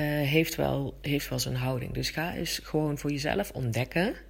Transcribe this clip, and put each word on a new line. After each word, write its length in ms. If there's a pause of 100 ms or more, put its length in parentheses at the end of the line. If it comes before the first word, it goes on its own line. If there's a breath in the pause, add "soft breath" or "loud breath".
heeft 500
wel, 460
heeft 280
wel 100
zijn 160
houding. 380
Dus 160
ga 260
eens 280
gewoon 340
voor 140
jezelf 400
ontdekken 640 (140)